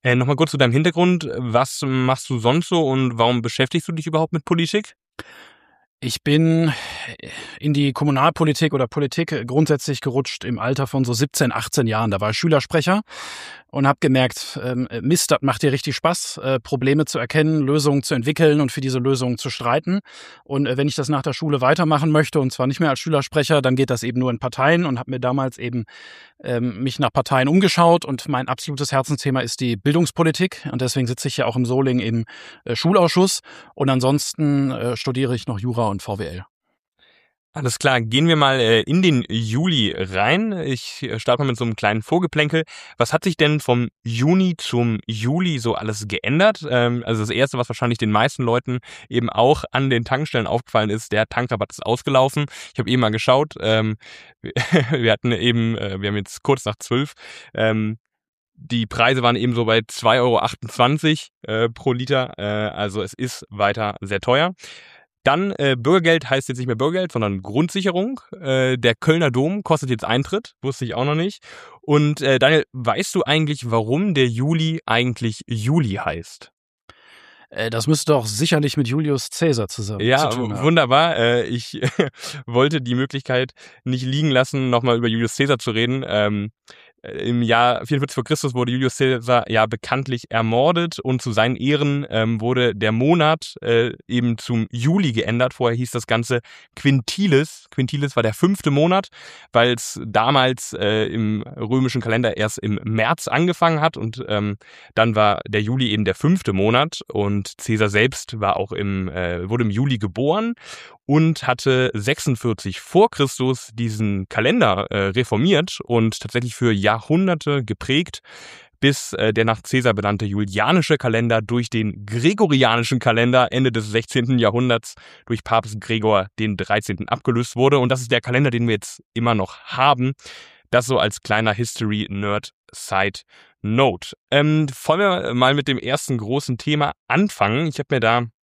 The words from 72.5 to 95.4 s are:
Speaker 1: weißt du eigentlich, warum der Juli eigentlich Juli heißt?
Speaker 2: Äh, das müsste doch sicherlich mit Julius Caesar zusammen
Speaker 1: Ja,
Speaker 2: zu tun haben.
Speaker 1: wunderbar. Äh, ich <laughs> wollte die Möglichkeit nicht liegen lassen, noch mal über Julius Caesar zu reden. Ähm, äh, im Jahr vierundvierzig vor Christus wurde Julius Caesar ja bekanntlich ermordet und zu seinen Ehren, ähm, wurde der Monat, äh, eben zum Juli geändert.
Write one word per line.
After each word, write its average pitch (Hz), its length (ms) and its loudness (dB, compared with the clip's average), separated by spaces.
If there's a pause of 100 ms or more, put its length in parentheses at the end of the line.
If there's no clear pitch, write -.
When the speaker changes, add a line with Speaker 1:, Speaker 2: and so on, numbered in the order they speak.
Speaker 1:
weißt 123 400 -2
du - 120 0
eigentlich, 147 440 0
warum 123 460 0
der 131 140 4
Juli 160 580 -2
eigentlich 117 640 -2
Juli 117 460 0
heißt? - 580 -8 (960)
Speaker 2:
Äh, 113 200 -6
das 113 180 -2
müsste 156 240 2
doch 123 140 2
sicherlich 147 500 0
mit 139 100 0
Julius 143 440 -2
Caesar 123 360 0
zusammen 101 360 -6
Speaker 1:
Ja, 131 280 2
Speaker 2:
zu 113 60 -2
tun 113 180 -4
haben. 101 80 -4
Speaker 1:
wunderbar. 156 540 4
Äh, 117 300 2
ich 117 340 -8 (320)
<laughs> - 340 -14
wollte 139 340 0
die 120 140 -4
Möglichkeit 131 560 -2 (320)
nicht 127 220 -4
liegen 143 260 0
lassen, 131 400 0
noch 120 140 2
mal 120 120 4
über 117 120 0
Julius 113 280 0
Caesar 139 220 0
zu 117 140 -4
reden. 123 340 -2
Ähm, 104 460 -2 (500)
äh, - 260 -8
im 120 140 0
Jahr 117 420 2
vierundvierzig 139 300 -4
vor 120 100 -4
Christus 147 300 -4
wurde 123 180 0
Julius 127 240 -2
Caesar 123 540 2
ja 110 160 4
bekanntlich 127 640 -4
ermordet 139 680 0
und 131 220 -2
zu 123 100 -6
seinen 113 240 2
Ehren, 143 540 0
ähm, 110 320 0
wurde 120 340 0
der 107 160 0
Monat, 156 720 2
äh, 117 320 2 (160)
eben 120 300 0
zum 113 340 -2
Juli 143 400 0
geändert. 117 420 0